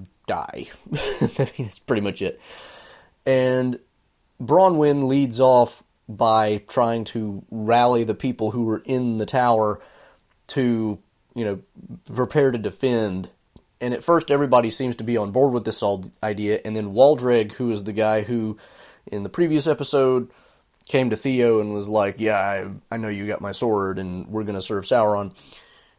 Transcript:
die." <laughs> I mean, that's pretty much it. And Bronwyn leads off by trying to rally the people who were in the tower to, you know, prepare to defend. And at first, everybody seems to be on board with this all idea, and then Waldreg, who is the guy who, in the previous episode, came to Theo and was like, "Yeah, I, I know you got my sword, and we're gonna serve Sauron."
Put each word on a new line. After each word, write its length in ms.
die." 420
<laughs> 120
I 360
mean, 280
that's 120
pretty 240
much 200
it. 180
And 540
Bronwyn 680
leads 320
off 420
by 600
trying 360
to 460
rally 540
the 100
people 360
who 140
were 200
in 340
the 80
tower 540
to, 500
you 100
know, 160
prepare 360
to 80
defend. 720
And 140
at 100
first, 260
everybody 400
seems 260
to 80
be 120
on 160
board 200
with 120
this 180
all 280
idea, 420
and 100
then 180
Waldreg, 600
who 180
is 140
the 80
guy 300
who, 340
in 160
the 60
previous 380
episode, 640
came 240
to 60
Theo 440
and 140
was 140
like, 300
"Yeah, 200
I, 560
I 20
know 120
you 180
got 140
my 120
sword, 460
and 300
we're 160
gonna 180
serve 220
Sauron." 480